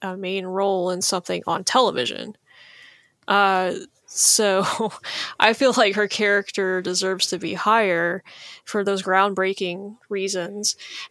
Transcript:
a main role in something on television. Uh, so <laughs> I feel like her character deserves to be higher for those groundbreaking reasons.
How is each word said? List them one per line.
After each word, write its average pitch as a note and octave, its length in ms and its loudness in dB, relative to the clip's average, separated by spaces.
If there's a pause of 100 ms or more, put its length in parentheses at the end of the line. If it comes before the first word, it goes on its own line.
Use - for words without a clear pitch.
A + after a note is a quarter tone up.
a F#3 160 -8
main F#3+ 300 -4
role F#3+ 420 0
in F3+ 140 -2
something F3+ 440 -2
on E3+ 160 -2
television. - 760 0 (880)
Uh, F#3+ 480 2 (320)
so G3 580 2
<laughs> - 720 -6
I A3 140 6
feel B3 240 4
like G#3 200 4
her G#3 120 2
character G3+ 720 0
deserves F#3 460 -2
to F#3 120 -4
be E3 140 -6
higher F#3 720 2 (400)
for G#3 180 -2
those G3 200 0
groundbreaking F#3+ 960 0 (100)
reasons. G3 680 -4 (360)